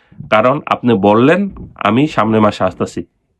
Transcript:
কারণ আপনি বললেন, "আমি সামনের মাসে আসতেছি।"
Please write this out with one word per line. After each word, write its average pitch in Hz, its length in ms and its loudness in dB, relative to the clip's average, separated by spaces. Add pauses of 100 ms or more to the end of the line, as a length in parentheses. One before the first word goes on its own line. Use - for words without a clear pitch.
(300)
কারণ 123 360 2
আপনি 120 280 0
বললেন, 117 560 2 (260)
"আমি 120 320 0
সামনের 110 340 0
মাসে 104 220 0
আসতেছি।" 92 400 -6 (360)